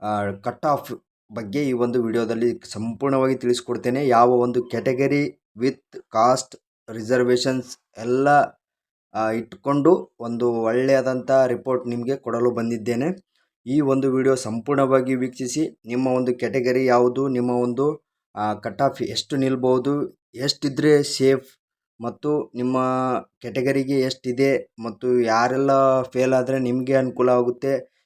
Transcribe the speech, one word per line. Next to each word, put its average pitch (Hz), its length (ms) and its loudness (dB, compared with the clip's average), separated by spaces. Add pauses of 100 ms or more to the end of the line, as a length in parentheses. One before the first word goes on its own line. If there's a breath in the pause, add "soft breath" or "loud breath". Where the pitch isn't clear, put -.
ಆ, 104 300 -4
ಕಟ್ 110 340 -8
ಆಫ್ 143 380 -4 (300)
ಬಗ್ಗೆ 117 360 -4
ಈ - 20 -2
ಒಂದು 120 320 0
ವಿಡಿಯೋದಲ್ಲಿ 113 560 -2 (120)
ಸಂಪೂರ್ಣವಾಗಿ 131 640 -2
ತಿಳಿಸ್ಕೊಡ್ತೇನೆ. 123 720 -2
ಯಾವ 120 240 6
ಒಂದು 123 380 0
category 135 580 0 (320)
with 131 200 -2 (160)
caste - 640 0 (320)
reservations 123 760 0 (320)
ಎಲ್ಲ, 123 300 0 (880)
ಆ, 110 160 -2
ಇಟ್ಕೊಂಡು 143 880 0
ಒಂದು 120 320 -2
ಒಳ್ಳೆಯದಂಥ 127 800 0 (160)
ರಿಪೋರ್ಟ್ 123 400 -4
ನಿಮಗೆ 120 280 -4
ಕೊಡಲು 120 360 0
ಬಂದಿದ್ದೇನೆ. 117 800 -4 (340)
ಈ 135 160 0
ಒಂದು 135 300 2
ವಿಡಿಯೋ 131 240 2
ಸಂಪೂರ್ಣವಾಗಿ 131 800 0
ವೀಕ್ಷಿಸಿ, 127 680 -4
ನಿಮ್ಮ 123 220 -2
ಒಂದು 127 280 0
ಕೆಟಗರಿ 123 500 0
ಯಾವುದು, 123 420 4
ನಿಮ್ಮ 123 240 -2
ಒಂದು, 123 500 -2 (340)
ಆ, 107 180 -2
ಕಟ್ 104 280 -8
ಆಫ್ 135 200 0
ಎಷ್ಟು 113 340 -6
ನಿಲ್ಬಹುದು, 131 840 0 (140)
ಎಷ್ಟಿದ್ರೆ 143 680 0
ಸೇಫ್ 135 420 0 (560)
ಮತ್ತು 147 540 -4
ನಿಮ್ಮ 127 220 -2 (640)
ಕೆಟಗರಿಗೆ 135 580 -2
ಎಷ್ಟಿದೆ 131 760 -2 (100)
ಮತ್ತು 123 380 0
ಯಾರೆಲ್ಲ 131 800 2
ಫೇಲ್ 131 320 0
ಆದ್ರೆ 131 260 0
ನಿಮಗೆ 127 360 -2
ಅನುಕೂಲ 127 340 0
ಆಗುತ್ತೆ, 123 760 -2